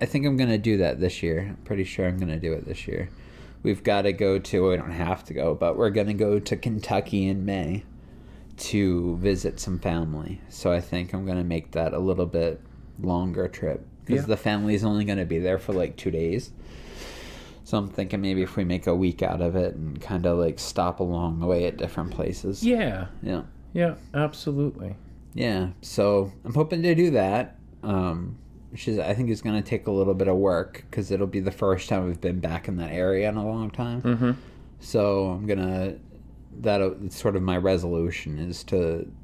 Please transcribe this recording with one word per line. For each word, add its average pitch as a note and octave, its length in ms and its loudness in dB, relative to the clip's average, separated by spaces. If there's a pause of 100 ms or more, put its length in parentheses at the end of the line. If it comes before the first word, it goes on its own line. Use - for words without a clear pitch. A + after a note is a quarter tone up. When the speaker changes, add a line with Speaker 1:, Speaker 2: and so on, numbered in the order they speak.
Speaker 1:
I A#2+ 40 2
think C#3 200 0
I'm C#3 100 4
gonna A#2+ 220 4
do G#2+ 220 4
that C#2+ 200 4
this F2+ 240 0
year. E2+ 260 0
I'm - 140 -10
pretty G2 220 -2
sure F#2 220 -2
I'm F2+ 100 0
gonna E2 220 -2
do D#2+ 120 -2
it D#2 140 -4
this - 220 -8
year. F2 220 -4 (540)
We've G2+ 200 2
gotta G2+ 280 4
go G2 280 4
to, F#2 300 4
we F2+ 60 4
don't E2 160 -2
have E2+ 340 -2
to E2 80 -10
go, D2 220 2
but - 220 2
we're A2 140 4
gonna G#2 240 2
go G#2 240 4
to G#2 180 -2
Kentucky G2+ 720 0
in F#2+ 180 0
May F#2+ 400 -2 (720)
to F2 600 2
visit F#2 440 2
some F2+ 180 -2
family. E2 720 -2
So - 240 0
I E2+ 80 2
think F2+ 320 -4
I'm F#2+ 120 -4
gonna F2+ 200 0
make E2 260 -2
that D#2+ 220 0
a D#2+ 60 0
little F2+ 260 2
bit E2+ 340 0 (420)
longer F2+ 460 0
trip. - 380 -4 (200)
'Cause - 120 2
Speaker 2:
Yeah. C#3 80 2
Speaker 1:
the G#2+ 120 2
family's G#2 460 2
only G#2 220 2
gonna G2 200 0
be E2 140 0
there F2+ 180 2
for, G2 160 -4
like, F2+ 220 0
two - 160 -4
days. E2 400 -2 (1120)
So - 140 -2
I'm G2+ 100 -2
thinking G2 340 -4
maybe F#2+ 200 0
if F#2 160 -2
we G2+ 80 0
make F2 220 0
a E2+ 80 4
week F2+ 260 2
out E2+ 200 0
of E2+ 140 0
it F2+ 200 0
and D2+ 260 -6
kinda, F2 320 0
like, E2+ 260 2
stop F2+ 400 -2
along F2 400 0
the E2+ 60 -2
way F2 200 2
at F2 120 -2
different E2+ 340 -4
places. - 540 -4
Speaker 2:
Yeah. F#3 400 2 (180)
Speaker 1:
Yeah. F#2 200 -4 (300)
Speaker 2:
Yeah, E3+ 220 2 (180)
absolutely. C#3+ 840 -2 (380)
Speaker 1:
Yeah, G2+ 360 0 (120)
so G2+ 500 4 (120)
I'm A#2+ 100 -8
hoping D#3 300 2
to F3 120 6
do E3+ 160 6
that, G#2+ 440 2 (280)
um, F#2 520 0 (360)
which - 160 -8
is, G#2+ 120 0
I E2+ 140 0
think A#2+ 160 0
is A2 120 0
gonna G#2+ 200 0
take G#2 260 -2
a A2 40 0
little G2 240 4
bit F#2+ 120 2
of F#2 100 4
work F#2+ 540 2
'cause G2+ 200 -2
it'll G2 160 2
be F#2+ 120 -2
the F#2+ 120 0
first F#2+ 360 0
time F#2+ 180 2
we've F2 140 -2
been F2+ 200 0
back E2 280 -2
in G2 100 -4
that E2+ 140 -4
area F#2+ 380 2
in G#2+ 80 -2
a G#2 80 -2
long A2 260 -2
time. A#2+ 300 -4
Speaker 2:
Mm-hmm. A#2+ 300 2 (480)
Speaker 1:
So G2+ 480 2
I'm F#2 180 -4
gonna, F#2 480 0 (680)
that, G#2 200 2
uh, F#2+ 100 2 (140)
it's F2+ 100 -8
sort G2+ 220 0
of F#2 60 0
my F#2 140 2
resolution F2 840 0
is E2+ 260 -6
to, E2 420 0 (160)